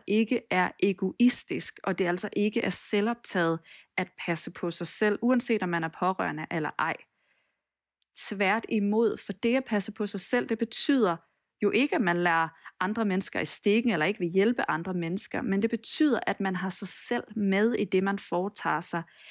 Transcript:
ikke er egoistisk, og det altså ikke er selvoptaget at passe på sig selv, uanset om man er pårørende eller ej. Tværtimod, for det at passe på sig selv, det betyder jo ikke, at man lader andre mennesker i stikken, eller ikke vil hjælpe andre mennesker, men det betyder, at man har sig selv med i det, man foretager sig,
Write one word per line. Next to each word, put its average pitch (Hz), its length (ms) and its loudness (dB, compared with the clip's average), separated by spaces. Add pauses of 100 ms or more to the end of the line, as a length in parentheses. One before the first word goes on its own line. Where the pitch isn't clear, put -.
ikke 220 340 2 (100)
er 180 200 2 (120)
egoistisk, - 1000 2
og 185 140 -2
det 185 80 0
altså 180 300 -2
ikke 208 240 0
er - 100 0
selvoptaget 196 880 0 (360)
at 185 120 -4 (180)
passe 170 260 -2
på - 180 -6
sig 165 160 -2
selv, 208 360 2
uanset 240 400 2
om 180 60 -2
man 170 160 -2
er 165 40 -2 (100)
pårørende 170 520 -2
eller 156 280 -4
ej. 160 160 -2 (1200)
Tværtimod, 208 1000 0
for - 160 -8
det 233 240 0
at 262 80 0
passe 208 280 -2
på 208 140 -6
sig 196 140 -2
selv, 247 280 0
det 220 100 -2
betyder 226 580 2 (460)
jo 202 80 2
ikke, 285 240 2
at 349 60 2
man 175 160 0
lader 165 320 2 (320)
andre 214 240 -2
mennesker 190 360 0
i - 40 -2
stikken, 220 480 2
eller 156 140 2
ikke 208 140 -2
vil 175 80 -2
hjælpe 202 420 2
andre 180 240 -2
mennesker, 170 480 -2
men 196 200 0
det 220 80 0
betyder, 247 560 0
at - 140 -2
man 190 160 -2
har 185 120 -4
sig - 200 0
selv - 360 0 (120)
med 208 360 2
i 214 120 -2
det, 185 180 2
man 196 160 0
foretager 175 600 -2
sig, 170 220 -2 (280)